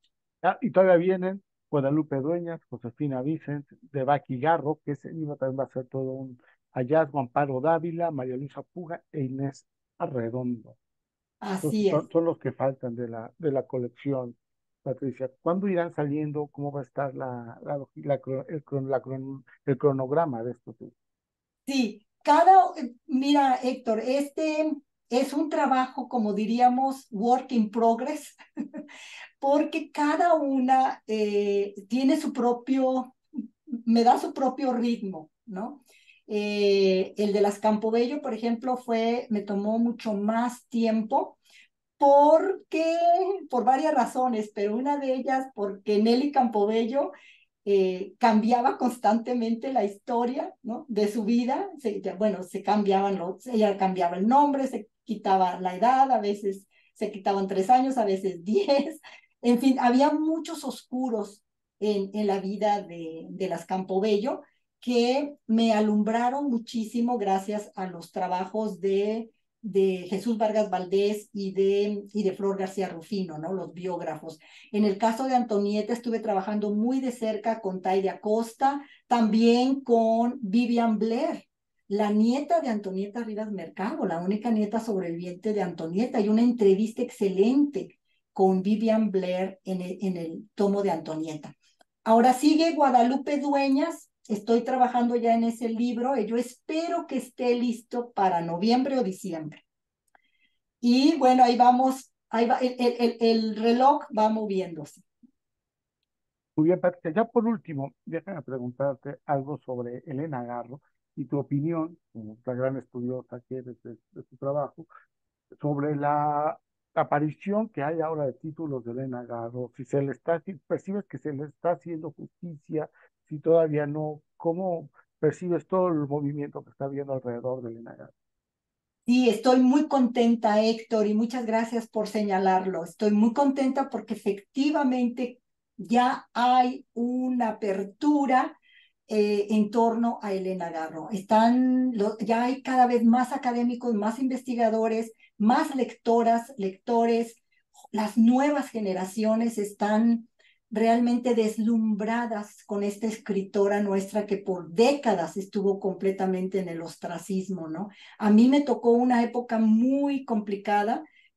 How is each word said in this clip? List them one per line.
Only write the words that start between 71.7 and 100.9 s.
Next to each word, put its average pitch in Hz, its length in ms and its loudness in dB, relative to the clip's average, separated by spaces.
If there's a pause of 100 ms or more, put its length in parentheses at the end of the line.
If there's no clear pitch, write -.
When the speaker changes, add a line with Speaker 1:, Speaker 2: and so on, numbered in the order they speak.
Speaker 2:
y 208 120 -2
de 185 80 2
Flor 196 260 -4
García 185 300 -4
Rufino, 165 500 -8
¿no? 160 140 -8
Los 170 200 -8
biógrafos. 165 680 -8 (320)
En 208 120 4
el 196 140 2
caso 226 260 0
de 262 120 0
Antonieta 208 560 0
estuve 233 260 -4
trabajando 208 560 -2
muy 247 260 0
de 254 120 -4
cerca 220 480 -4
con 185 200 -6
Taide 190 300 0
Acosta, 233 720 -2 (240)
también 240 720 4
con 233 600 2
Vivian 226 580 2
Blair, 233 500 -2 (400)
la 208 220 0
nieta 262 500 2
de 277 100 -4
Antonieta 202 520 -6
Rivas 214 300 -8
Mercado, 220 520 -6
la 170 140 -2
única 208 320 -2
nieta 214 300 0
sobreviviente 180 720 -6
de 202 100 0
Antonieta, 175 580 -2
y 202 80 2
una 220 140 4
entrevista 220 600 2
excelente 214 1000 0 (320)
con 190 300 4
Vivian 214 480 2
Blair 185 540 -2
en 185 160 -6
el, 180 200 -10
en 190 160 -2
el 165 380 -10
tomo 202 280 0
de 196 80 0
Antonieta. 156 640 -8 (480)
Ahora 233 300 6
sigue 311 420 4
Guadalupe 277 640 2
Dueñas, 285 720 -2 (180)
estoy 233 360 0
trabajando 247 540 2
ya 226 180 2
en 233 100 2
ese 233 240 -4
libro, 240 480 -2
y 208 100 -2
yo 226 100 -2
espero 330 720 -4
que 269 120 -6
esté 247 380 -2
listo 240 560 -4
para 185 280 2
noviembre 226 580 0
o 233 40 0
diciembre. 165 640 -8 (1120)
Y 269 380 6